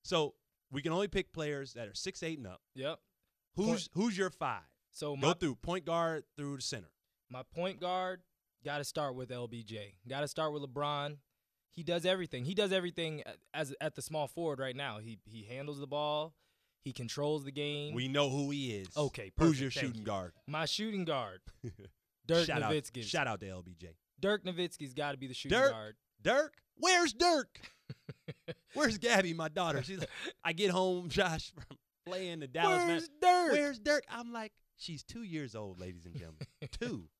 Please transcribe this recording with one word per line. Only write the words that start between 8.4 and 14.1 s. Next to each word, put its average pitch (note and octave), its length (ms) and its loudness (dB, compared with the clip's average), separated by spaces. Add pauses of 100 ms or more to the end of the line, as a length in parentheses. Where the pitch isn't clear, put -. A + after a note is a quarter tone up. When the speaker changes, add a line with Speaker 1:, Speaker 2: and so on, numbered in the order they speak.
Speaker 2:
gotta C#3+ 200 -2
start C#3 320 -2
with B2+ 160 -8
L B2 160 -6
B A#2 160 -10
J. G#2 320 -10 (120)
Gotta C#3 200 -2
start D#3 240 0
with D3 100 -4
LeBron. C#3+ 540 -2 (560)
He E3 100 -10
does E3+ 240 0
everything. F3 380 0
He F3+ 100 -2
does G3+ 180 4
everything E3+ 540 -2
a-, - 60 -12 (200)
as, C#3+ 280 -4
at D3+ 160 -2
the C3+ 60 -8
small D3+ 260 -2